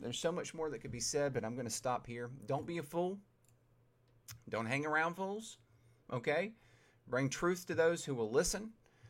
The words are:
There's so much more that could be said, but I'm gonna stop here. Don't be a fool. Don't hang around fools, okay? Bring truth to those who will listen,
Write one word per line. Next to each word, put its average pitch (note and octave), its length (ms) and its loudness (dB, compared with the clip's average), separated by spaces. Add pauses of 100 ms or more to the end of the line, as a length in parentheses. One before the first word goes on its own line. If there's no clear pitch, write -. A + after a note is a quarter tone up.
There's A#2 180 -4
so E3 120 2
much E3 240 -4
more D#3+ 160 -4
that A2+ 100 -6
could - 120 -8
be A#2+ 80 -6
said, C#3+ 320 2
but A2 120 0
I'm A#2 120 -4
gonna A#2 140 -4
stop - 360 -2
here. A#2+ 240 -6 (160)
Don't C#3 200 0
be E3+ 120 -2
a D#3+ 40 -2
fool. F3+ 360 0 (1300)
Don't G#2+ 180 0
hang C#3 200 0
around D#3+ 280 2
fools, G3 440 -6 (540)
okay? D3+ 400 0 (560)
Bring C3+ 200 2
truth F3 380 0
to F3 80 -2
those E3 300 6
who C#3 100 -2
will A2 160 0
listen, F#3 400 4 (400)